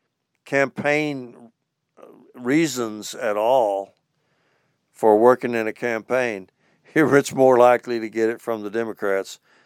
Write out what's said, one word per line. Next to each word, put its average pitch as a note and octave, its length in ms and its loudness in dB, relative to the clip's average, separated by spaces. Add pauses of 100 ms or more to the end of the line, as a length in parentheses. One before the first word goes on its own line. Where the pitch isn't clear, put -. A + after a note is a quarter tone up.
(440)
campaign C#3 1080 -4 (840)
reasons B2 800 -2
at G#2+ 220 -4
all G#2+ 580 0 (1000)
for G#2+ 260 4
working A#2+ 360 2
in A2+ 120 -4
a G#2+ 60 -4
campaign, A2+ 760 -6 (220)
<laughs> - 240 -20
you're D3+ 160 2
much C#3 240 2
more C3 240 4
likely A#2+ 420 2
to A2 80 -8
get A2 200 -2
it A#2 120 -6
from A2+ 220 -6
the G#2 80 -10
Democrats G2+ 720 -6 (240)